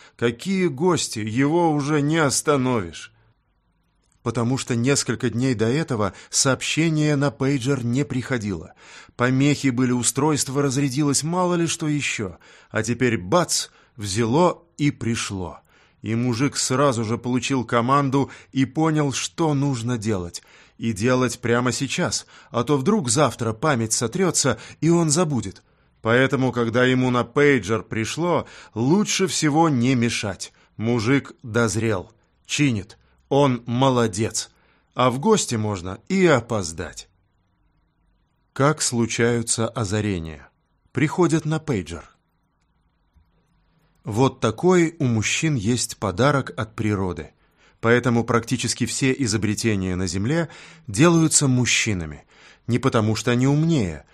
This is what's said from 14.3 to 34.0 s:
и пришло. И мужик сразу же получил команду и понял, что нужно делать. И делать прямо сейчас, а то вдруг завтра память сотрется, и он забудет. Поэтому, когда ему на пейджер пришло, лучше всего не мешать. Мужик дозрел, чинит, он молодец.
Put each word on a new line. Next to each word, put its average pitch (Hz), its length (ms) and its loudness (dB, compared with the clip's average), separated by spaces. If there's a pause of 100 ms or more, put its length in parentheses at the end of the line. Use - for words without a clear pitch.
и 143 100 2
пришло. 104 680 -6 (420)
И 107 140 -4
мужик 123 420 -2
сразу 131 480 0
же 113 120 -2
получил 123 460 -2
команду 131 680 2 (220)
и 131 140 0
понял, 151 480 0
что - 400 -2
нужно 127 440 -2
делать. 98 460 -4 (340)
И 113 140 -2
делать 123 480 0
прямо 120 320 2
сейчас, 135 540 -4 (260)
а 120 140 -2
то 147 120 2
вдруг 160 320 0
завтра 117 440 0
память 113 400 0
сотрется, 143 680 0 (220)
и 156 80 2
он 170 200 4
забудет. 139 540 -2 (380)
Поэтому, 127 500 2
когда 120 320 0
ему 127 260 2
на 123 140 0
пейджер 117 600 2
пришло, 127 600 -2 (280)
лучше 180 540 2
всего 156 420 2
не 131 260 2
мешать. 113 560 -2 (240)
Мужик 117 560 0 (100)
дозрел, 110 720 -2 (340)
чинит, 127 520 -2 (320)
он 135 360 2
молодец. 117 840 0 (440)